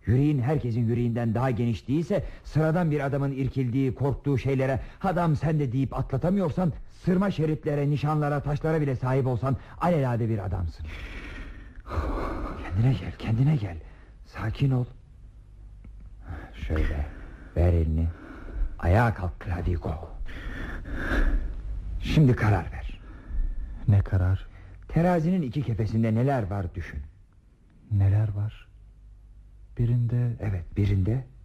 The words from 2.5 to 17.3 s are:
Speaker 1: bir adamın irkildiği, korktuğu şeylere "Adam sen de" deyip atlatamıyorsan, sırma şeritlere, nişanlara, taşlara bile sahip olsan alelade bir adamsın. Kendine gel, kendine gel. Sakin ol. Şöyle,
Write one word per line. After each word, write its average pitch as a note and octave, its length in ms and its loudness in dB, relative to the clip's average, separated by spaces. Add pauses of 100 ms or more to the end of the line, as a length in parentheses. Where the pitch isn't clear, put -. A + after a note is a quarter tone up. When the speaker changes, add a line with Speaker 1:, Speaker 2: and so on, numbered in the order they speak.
Speaker 1:
bir C#3+ 160 0
adamın C#3 260 0
irkildiği, C3 600 0
korktuğu C3+ 440 0
şeylere C3 420 0 (220)
"Adam E3+ 340 2
sen D#3+ 220 0
de" C3+ 140 0
deyip C3 220 0
atlatamıyorsan, E3 800 0 (320)
sırma F#3 260 4
şeritlere, D3 600 0
nişanlara, D3 500 2
taşlara D3+ 400 0
bile C3+ 160 0
sahip B2+ 300 2
olsan B2+ 300 0 (240)
alelade C3 480 2
bir G2+ 180 -2
adamsın. E2+ 400 -4 (1800)
Kendine A2+ 280 2
gel, F2 260 -4
kendine B2+ 380 2
gel. F#2+ 200 -4 (500)
Sakin A2 440 -2
ol. B2 140 2 (1800)
Şöyle, D2 400 0 (500)